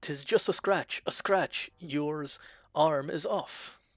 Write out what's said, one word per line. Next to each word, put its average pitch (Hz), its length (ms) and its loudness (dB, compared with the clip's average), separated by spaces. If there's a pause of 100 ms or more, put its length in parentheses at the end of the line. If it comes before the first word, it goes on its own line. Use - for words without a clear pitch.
Tis 143 240 -6
just - 240 4
a 196 60 2
scratch, - 520 0
a 185 60 -2
scratch. - 580 0 (100)
Yours 147 600 -4 (340)
arm 151 360 2
is 156 160 -4
off. - 540 -4 (180)